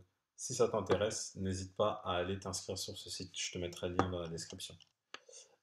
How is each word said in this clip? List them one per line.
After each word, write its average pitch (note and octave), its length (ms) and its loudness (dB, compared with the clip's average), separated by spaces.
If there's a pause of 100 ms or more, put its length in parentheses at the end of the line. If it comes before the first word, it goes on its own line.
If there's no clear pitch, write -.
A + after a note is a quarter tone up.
(380)
si - 160 -6
ça B2 160 8
t'intéresse, G2+ 640 2
n'hésite F#2+ 400 -2
pas G#2 300 4
à F2+ 120 2
aller F#2+ 220 0
t'inscrire F#2+ 380 -4
sur G2 180 -6
ce - 140 -12
site, - 260 -8
je - 160 -4
te - 60 -6
mettrai F2+ 320 -2
le F2+ 60 -4
lien F#2 140 4
dans F2+ 100 -2
la E2+ 100 -4
description. - 460 -8 (880)